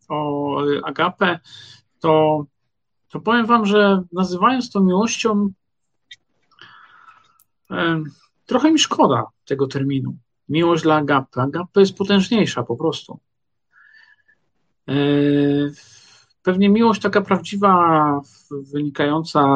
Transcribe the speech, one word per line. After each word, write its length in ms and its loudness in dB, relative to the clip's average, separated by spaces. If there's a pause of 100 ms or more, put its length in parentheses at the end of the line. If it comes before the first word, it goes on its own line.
o, 520 -4 (140)
e, 100 -6
agape, 540 -2 (600)
to, 460 2 (640)
to 100 -12
powiem 260 0
wam, 200 2
że 460 4
nazywając 600 -2
to 100 0
miłością, 680 0 (2250)
em, 340 -4 (420)
trochę 260 0
mi 80 2
szkoda 460 0 (200)
tego 220 -2
terminu. 500 -6 (320)
Miłość 340 0
dla 120 4
agape. 460 -2
Agape 380 -2
jest 180 2
potężniejsza 680 0
po 120 -8
prostu. 440 -6 (1700)
E, 40 -4 (1500)
pewnie 260 2
miłość 320 4
taka 200 0
prawdziwa, 1000 2 (300)
w-, 200 -12
wynikająca, 720 -2 (140)